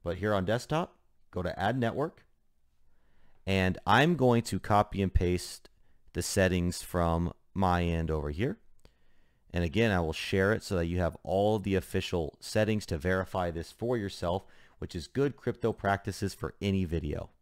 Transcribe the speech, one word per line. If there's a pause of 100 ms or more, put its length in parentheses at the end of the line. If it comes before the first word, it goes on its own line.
But
here
on
desktop, (340)
go
to
Add
Network, (1200)
and
I'm
going
to
copy
and
paste (440)
the
settings
from (200)
my
end
over
here. (960)
And
again,
I
will
share
it
so
that
you
have
all
the
official
settings
to
verify
this
for
yourself, (340)
which
is
good
crypto
practices
for
any
video (120)